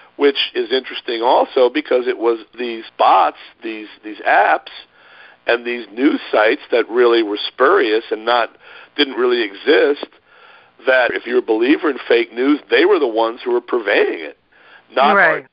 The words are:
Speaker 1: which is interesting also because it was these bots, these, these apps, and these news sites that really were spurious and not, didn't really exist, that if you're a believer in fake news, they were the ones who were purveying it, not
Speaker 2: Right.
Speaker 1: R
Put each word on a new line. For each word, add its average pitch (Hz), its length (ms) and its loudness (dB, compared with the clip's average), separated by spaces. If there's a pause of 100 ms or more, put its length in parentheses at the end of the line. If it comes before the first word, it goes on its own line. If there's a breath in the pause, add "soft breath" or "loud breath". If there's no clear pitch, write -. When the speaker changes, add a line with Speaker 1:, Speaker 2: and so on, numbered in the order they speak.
(160 loud breath)
Speaker 1:
which 139 380 0
is 120 160 -6
interesting 120 520 -6
also 135 480 2
because 127 360 -2
it 120 120 -2
was 113 220 0 (180)
these 117 260 -10 (140)
bots, 151 400 2 (240)
these, 107 260 -12 (140)
these 107 160 -14
apps, 165 500 0 (800 loud breath)
and 120 180 0
these 120 260 -8
news 131 300 0 (100)
sites 117 400 2
that 117 200 0
really 117 320 4
were 104 160 -4
spurious 120 720 0
and 110 160 -6
not, 117 280 0 (420 loud breath)
didn't 139 180 0
really 120 280 0
exist, 143 640 0 (800 soft breath)
that 127 260 2
if 95 140 -8
you're 123 120 -2
a 120 40 2
believer 127 460 0
in 127 100 -4 (100)
fake 117 240 2
news, 135 280 0 (100)
they 131 140 4
were 190 140 4
the 143 80 0
ones 113 380 -2
who 123 60 -6
were 120 100 0
purveying 117 600 -2
it, 76 160 -14 (580 soft breath)
not 139 200 2
Speaker 2:
Right. 160 280 2
Speaker 1:
R 131 100 -20